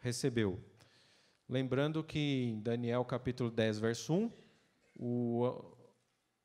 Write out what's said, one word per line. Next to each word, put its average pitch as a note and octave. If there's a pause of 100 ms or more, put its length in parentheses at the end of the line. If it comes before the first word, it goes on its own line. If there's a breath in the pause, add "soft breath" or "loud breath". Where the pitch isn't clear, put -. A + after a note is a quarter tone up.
recebeu. A#2 (880 soft breath)
Lembrando C3+
que C#3+
em G#2+
Daniel A#2+
capítulo B2
dez, A2
verso A#2
um, A3 (640 loud breath)
o, A#2+ (800)